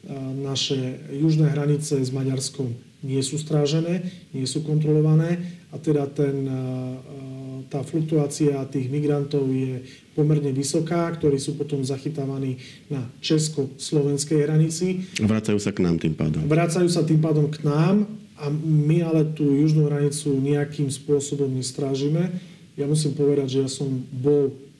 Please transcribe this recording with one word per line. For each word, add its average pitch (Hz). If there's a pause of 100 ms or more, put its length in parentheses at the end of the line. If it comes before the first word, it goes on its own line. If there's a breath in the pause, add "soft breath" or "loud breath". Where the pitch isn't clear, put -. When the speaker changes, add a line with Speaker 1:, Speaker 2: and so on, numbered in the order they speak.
(100)
Speaker 1:
A 139 (180)
naše 131 (160)
južné 156
hranice 147
s 127
Maďarskom 131 (260)
nie 135
sú 151
strážené, 165 (320 loud breath)
nie 131
sú 156
kontrolované 156 (320 loud breath)
a -
teda 147
ten, 139
e, 135
e, 131 (1120)
tá 139
fluktuácia 147
tých 127
migrantov 143
je 131 (320 loud breath)
pomerne 147
vysoká, 160 (100)
ktorí 143
sú 143
potom 143
zachytávaní 135 (320 loud breath)
na 127 (160)
česko-slovenskej 147
hranici. 160 (100)
Speaker 2:
Vracajú 107
sa 101
k 95
nám 85
tým 82
pádom. 78
Speaker 1:
Vracajú 170
sa 160
tým 151
pádom 151
k -
nám 165 (320)
a 147
my 156
ale 160 (100)
tú 147
južnú 151
hranicu 143
nejakým 147
spôsobom 143
nestrážime. 143 (400 loud breath)
Ja 143
musím 151
povedať, 143
že 131
ja 131
som 139 (240)
bol 139 (280)